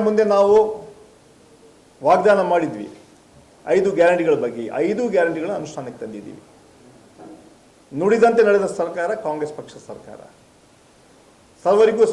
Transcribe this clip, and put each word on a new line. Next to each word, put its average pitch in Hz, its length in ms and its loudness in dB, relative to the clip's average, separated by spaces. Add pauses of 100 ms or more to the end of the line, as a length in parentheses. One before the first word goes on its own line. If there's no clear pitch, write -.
ಮುಂದೆ 214 160 2 (120)
ನಾವು 202 200 4 (1500)
ವಾಗ್ದಾನ 190 400 4 (120)
ಮಾಡಿದ್ವಿ 123 340 -2 (880)
ಐದು 190 220 2
ಗ್ಯಾರಂಟಿಗಳ 170 460 2
ಬಗ್ಗೆ. 117 200 -6 (200)
ಐದು 202 180 -2 (120)
ಗ್ಯಾರಂಟಿಗಳನ್ನ 170 480 -2
ಅನುಷ್ಠಾನಕ್ಕೆ 131 420 -14
ತಂದಿದ್ದೀವಿ. 104 380 -16 (1500)
ನುಡಿದಂತೆ 220 560 2
ನಡೆದ 196 200 2 (140)
ಸರ್ಕಾರ 170 280 -4 (160)
ಕಾಂಗ್ರೆಸ್ 151 320 -6
ಪಕ್ಷ - 160 -18 (160)
ಸರ್ಕಾರ. 107 300 -18 (1500)
ಸರ್ವರಿಗೂ 214 480 4